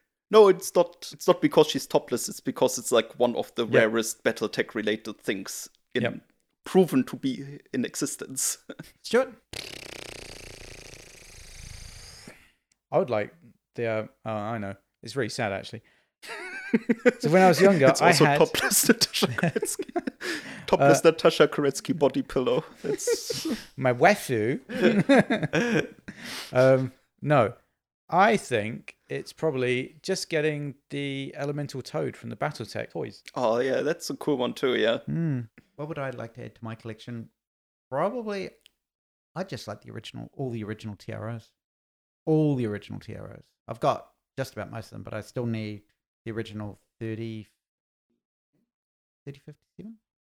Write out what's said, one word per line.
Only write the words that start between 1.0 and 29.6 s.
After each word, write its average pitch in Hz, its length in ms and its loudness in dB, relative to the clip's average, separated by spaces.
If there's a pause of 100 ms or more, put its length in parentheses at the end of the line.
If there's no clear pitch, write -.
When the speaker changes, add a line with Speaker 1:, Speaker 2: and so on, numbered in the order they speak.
Speaker 1:
it's - 120 -16
not 180 160 4
because 151 260 6
she's - 200 -4
topless, - 400 0
it's - 140 -12
because 127 360 0
it's, 117 140 -6
like, 113 260 2
one 123 200 2
of - 180 -6
the 117 100 0
Speaker 2:
Yep. 110 80 -2
Speaker 1:
rarest 113 520 2
Battletech 113 500 -2
related 107 460 -4
things - 480 -8 (260)
in, 123 80 -2
Speaker 2:
Yep. - 160 -6 (460)
Speaker 1:
proven 156 400 4
to - 100 -8
be 139 440 -8 (140)
in 127 120 -2
existence. - 720 -6 (240)
<laughs> - 220 -20
Speaker 3:
Stuart? 254 300 -2 (3500)
Speaker 2:
I 139 80 2
would 185 100 0
like 107 240 -2 (420)
the, 120 120 -4
uh, 110 200 -4 (180)
oh, 113 60 -6
I 110 260 -4
know. 98 180 -8 (280)
It's 113 120 -14
really 120 140 -2
sad, 110 240 -4
actually. - 280 -10 (420)
Speaker 1:
<laughs> - 80 -16 (880)
Speaker 2:
So 151 100 -2
when 185 120 6
I 190 60 8
was 165 140 6
younger, 185 260 8
Speaker 1:
It's 135 140 6
Speaker 2:
I 160 60 8
Speaker 1:
also 156 180 8
Speaker 2:
had 147 140 4
Speaker 1:
topless - 460 2
<laughs> - 40 8
Natasha - 380 2
Koretsky. - 680 -2
Speaker 2:
<laughs> - 720 -8
Speaker 1:
Topless 139 320 6
Speaker 2:
Uh, 165 120 8
Speaker 1:
Natasha 160 360 6
Koretsky 143 500 -2
body 139 240 4
pillow. 127 440 -2 (180)
It's - 640 -4 (200)
<laughs> - 100 -18
Speaker 2:
My 131 160 2
waifu. 135 720 2
<laughs> 226 1800 0
Um, 131 400 4 (300)
no. 131 320 2 (560)
I 202 260 4
think 110 640 -4 (100)
it's 139 240 -10
probably 127 720 -2